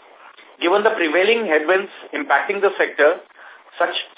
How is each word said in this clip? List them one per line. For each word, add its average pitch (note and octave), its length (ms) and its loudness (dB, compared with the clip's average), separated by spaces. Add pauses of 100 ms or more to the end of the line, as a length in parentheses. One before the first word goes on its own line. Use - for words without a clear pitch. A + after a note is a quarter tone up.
(600)
Given F#3 240 2
the G#3+ 160 0
prevailing F#3+ 480 2
headwinds E3+ 440 0 (200)
impacting D3 480 -2
the F#3+ 180 0
sector, D#3 440 0 (580)
such, E3+ 160 -2 (220)